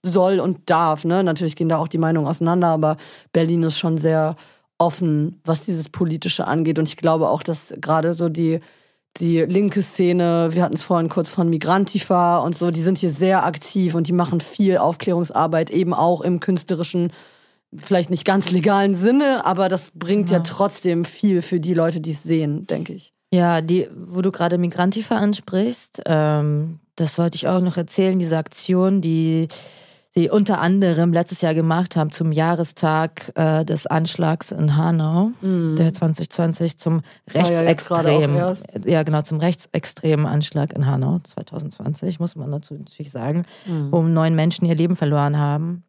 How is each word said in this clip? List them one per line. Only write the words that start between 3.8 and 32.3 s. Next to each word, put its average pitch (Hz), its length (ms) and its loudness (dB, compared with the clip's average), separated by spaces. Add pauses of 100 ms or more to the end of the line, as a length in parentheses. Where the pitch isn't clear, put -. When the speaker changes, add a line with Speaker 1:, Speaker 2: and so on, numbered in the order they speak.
Speaker 1:
sehr 156 400 0 (400)
offen, 160 720 0
was 160 180 -2
dieses 160 240 -4
Politische 165 580 -4
angeht. 156 320 0
Und 160 100 2
ich - 100 -10
glaube 160 320 2
auch, 147 120 -2
dass - 380 -8
gerade 160 320 0
so 170 160 -2
die, 160 320 0 (560)
die 170 240 2
linke 190 400 2
Szene, 170 720 2
wir 180 100 2
hatten's 143 200 -2
vorhin 165 260 0
kurz 160 220 -4
von 170 180 0
Migrantifa 175 920 2
und 156 180 -4
so, 175 120 0
die 165 120 -4
sind 185 160 2
hier 180 140 0
sehr 185 340 2
aktiv 170 480 -2
und 165 120 0
die 170 60 -2
machen 175 300 0
viel 190 340 0
Aufklärungsarbeit, 165 960 0
eben 175 240 0
auch 170 260 2
im 180 200 0
künstlerischen, 175 680 -2 (680)
vielleicht 175 340 0
nicht 143 160 -2
ganz 196 240 2
legalen 196 460 2
Sinne, 254 500 2
aber 185 240 0
das 185 220 -4
bringt 180 380 -2
ja 180 80 4
Speaker 2:
Genau. 170 160 -2
Speaker 1:
trotzdem 175 520 0
viel 190 340 0
für 175 200 -2
die 175 140 -2
Leute, 165 260 0
die's 151 220 -8
sehen, 160 440 -2
denke 165 260 -6
ich. - 220 -18 (180)
Speaker 2:
Ja, 170 300 4
die, 170 340 0
wo 180 240 -8
du 185 100 2
gerade 170 280 0
Migrantifa 190 580 0
ansprichst, 208 880 -2
ähm, 151 720 0 (180)
das 156 220 -2
wollte 170 180 0
ich - 120 -4
auch 185 140 2
noch 180 160 0
erzählen, 190 400 0
diese 165 180 0
Aktion, 185 640 0
die 160 480 0 (680)
die 170 140 2
unter 208 300 2
anderem 170 520 4
letztes 170 280 0
Jahr 160 140 0
gemacht 165 420 0
haben 156 160 0
zum 160 180 -2